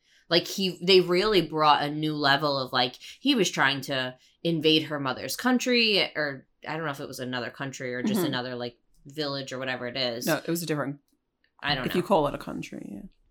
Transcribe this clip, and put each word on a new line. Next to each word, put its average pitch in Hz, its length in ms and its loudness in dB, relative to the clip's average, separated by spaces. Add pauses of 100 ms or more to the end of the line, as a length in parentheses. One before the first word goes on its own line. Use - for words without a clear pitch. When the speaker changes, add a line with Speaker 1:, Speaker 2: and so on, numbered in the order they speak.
(280)
Speaker 1:
Like, 170 200 4
he, 185 360 -2
they 185 160 8
really 180 420 4
brought 151 420 4
a 147 60 -2
new 151 240 -2
level 143 440 2
of, 127 140 -6
like, 131 240 0 (240)
he 277 160 2
was 185 140 2
trying 139 320 2
to 131 340 -4 (260)
invade 156 420 4
her 151 140 -6
mother's 131 380 -6
country, 233 800 2
or 143 300 -4 (200)
I 151 100 -6
don't 165 80 -6
know 147 80 -2
if 139 80 -12
it 143 80 -10
was - 120 -12
another 123 300 -4
country 135 440 -8
or 127 80 -4
just 214 180 0
Speaker 2:
Mm-hmm. 165 60 0
Speaker 1:
another, 127 300 -4
like, 123 200 -8 (300)
village 139 460 -6
or 127 60 -6
whatever 127 280 -4
it 123 120 -8
is. 123 280 -2
Speaker 2:
No, 156 100 2
it - 120 -6
was 170 140 -2
a 165 40 -6
different, 143 300 -2 (640)
Speaker 1:
I 143 120 -2
don't 131 120 -2
Speaker 2:
if - 80 -2
Speaker 1:
know. 180 40 2
Speaker 2:
you 175 40 2
call 165 240 4
it - 80 -4
a - 40 -8
country, - 520 -10
yeah. 202 100 -12 (300)